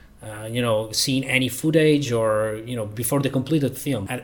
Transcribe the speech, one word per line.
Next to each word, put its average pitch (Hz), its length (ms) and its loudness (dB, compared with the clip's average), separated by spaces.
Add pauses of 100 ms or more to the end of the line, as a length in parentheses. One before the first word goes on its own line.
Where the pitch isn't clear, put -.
(220)
uh, 107 260 -12
you 120 140 0
know, 110 300 0
seeing 131 320 0
any 131 240 2
footage 151 640 4
or, 110 520 0
you 120 120 -6
know, 107 100 -4
before 120 320 -2
the 139 100 0
completed 147 480 0
film, 113 320 -4
at, 127 160 -6